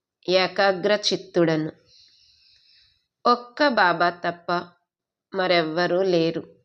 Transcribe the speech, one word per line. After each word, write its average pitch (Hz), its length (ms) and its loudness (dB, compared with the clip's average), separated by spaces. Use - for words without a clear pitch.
ఏకాగ్ర 185 680 0
చిత్తుడను. 160 580 -2
ఒక్క 240 420 0
బాబా 175 420 2
తప్ప 175 420 -6
మరెవ్వరూ 175 680 0
లేరు. 165 640 -2